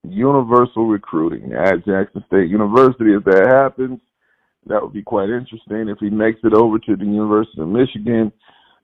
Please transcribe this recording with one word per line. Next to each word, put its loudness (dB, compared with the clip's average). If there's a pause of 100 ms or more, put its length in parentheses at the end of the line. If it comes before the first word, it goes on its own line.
Universal 2
recruiting -4
at 0
Jackson -4
State 2
University. 2
If 0
that 4
happens, 0 (640)
that -2
would -10
be -10
quite -4
interesting. -8
If -10
he -4
makes -2
it 2
over 4
to -2
the -10
University -2
of -6
Michigan, -2 (500)